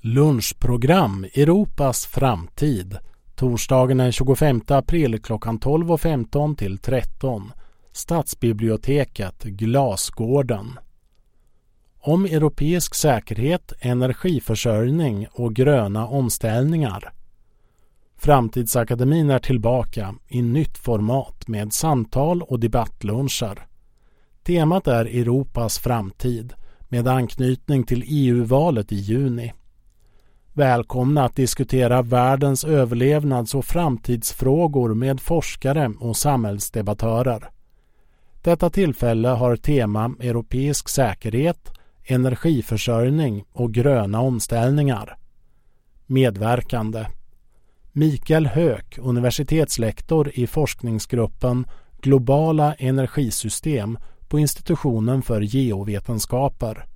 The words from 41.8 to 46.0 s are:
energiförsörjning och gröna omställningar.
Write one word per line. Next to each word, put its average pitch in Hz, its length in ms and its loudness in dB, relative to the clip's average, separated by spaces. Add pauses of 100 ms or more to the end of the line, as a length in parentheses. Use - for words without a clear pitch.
energiförsörjning 127 1500 0
och 117 220 -4
gröna 117 460 2
omställningar. 123 960 0 (880)